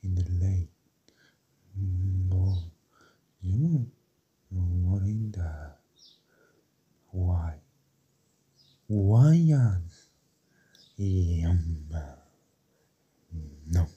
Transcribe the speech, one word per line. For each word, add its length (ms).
in 120
the 100
lake. 280
Mo-, 400
you 160
know, 280
what 520
in 300
the 400
Hawaii. 420
Hawaiian. 960
Yum. 640
No. 180